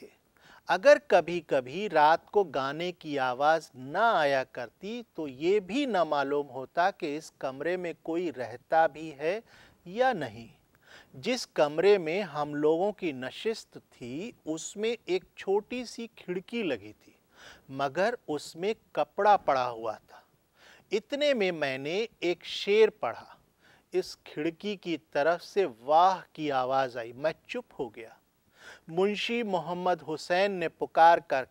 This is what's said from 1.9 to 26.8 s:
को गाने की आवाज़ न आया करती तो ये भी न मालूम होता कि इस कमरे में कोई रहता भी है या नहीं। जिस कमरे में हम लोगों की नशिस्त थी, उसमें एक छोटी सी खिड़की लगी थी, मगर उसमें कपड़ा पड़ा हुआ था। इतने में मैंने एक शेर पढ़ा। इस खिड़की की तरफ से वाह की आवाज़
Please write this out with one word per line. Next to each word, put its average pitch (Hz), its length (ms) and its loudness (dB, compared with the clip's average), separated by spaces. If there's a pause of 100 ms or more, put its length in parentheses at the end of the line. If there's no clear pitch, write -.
को 208 140 2
गाने 147 480 -4
की 151 240 -8
आवाज़ 139 600 0
न 131 200 -10
आया 160 480 2
करती 196 600 -12 (120)
तो 160 120 -6
ये 160 320 0
भी 214 260 -2
न 226 100 0
मालूम 147 500 0
होता 135 440 -2
कि 147 260 -6
इस 156 240 -12
कमरे 147 360 -4
में 175 180 -6 (100)
कोई 165 260 -4
रहता 123 560 0
भी 156 240 -6
है 156 320 -4 (440)
या 240 260 0
नहीं। 117 380 -10 (680)
जिस 208 280 -4
कमरे 165 540 2
में 170 240 -4
हम 147 320 -6
लोगों 165 380 2
की 180 200 -6
नशिस्त 131 680 -8
थी, 139 560 -12 (120)
उसमें 202 500 -6 (120)
एक 180 160 -2 (140)
छोटी 214 460 -4
सी 233 220 -14 (120)
खिड़की 190 440 -8
लगी 107 300 -4
थी, - 260 -20 (520)
मगर 143 480 -2 (100)
उसमें 165 460 -6 (200)
कपड़ा 196 420 4
पड़ा 135 280 2
हुआ 113 300 -6
था। - 300 -20 (680)
इतने 285 420 0
में 196 180 2
मैंने 147 560 -2 (140)
एक 170 220 -2
शेर 214 460 4
पढ़ा। - 460 -8 (560)
इस 180 340 -4
खिड़की 165 500 -6
की 170 200 -6
तरफ 156 440 0
से - 240 0
वाह 156 560 4
की 151 300 -8
आवाज़ 131 480 0